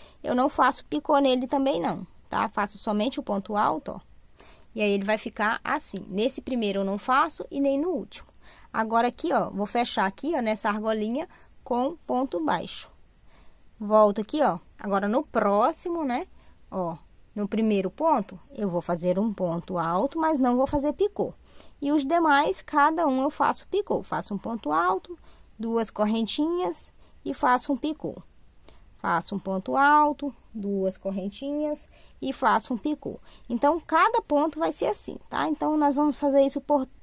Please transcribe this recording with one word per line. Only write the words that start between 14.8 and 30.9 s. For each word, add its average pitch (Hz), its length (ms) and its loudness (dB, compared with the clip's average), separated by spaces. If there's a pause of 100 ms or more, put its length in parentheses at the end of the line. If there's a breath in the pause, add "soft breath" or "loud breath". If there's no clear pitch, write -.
no 247 160 0
próximo, 247 800 0
né, 269 240 -4 (420 soft breath)
ó, 175 280 -6 (360)
no 208 140 -4
primeiro 208 420 2
ponto, 262 480 0 (140)
eu 208 180 -4
vou 170 120 -2
fazer 180 360 0
um 214 160 0
ponto 175 440 -4
alto, 180 420 0
mas 320 200 2
não 247 180 4
vou 262 100 2
fazer 294 240 0
picô. 214 420 -2 (480 loud breath)
E 285 100 -2
os 294 140 2
demais, 320 560 2
cada 311 460 2
um 262 140 2
eu 277 80 0
faço - 380 0
picô. 381 360 -2
Faço - 300 -2
um 202 40 -4
ponto 226 340 -6
alto, 349 460 0 (400 soft breath)
duas 226 320 -2
correntinhas 294 1000 0 (320 soft breath)
e 277 100 -6
faço 262 380 2
um 269 60 0
picô. 302 440 -6 (800 loud breath)
Faço 175 340 -2
um 196 40 -6
ponto 190 380 -4
alto, 294 560 4 (200)
duas 196 440 -2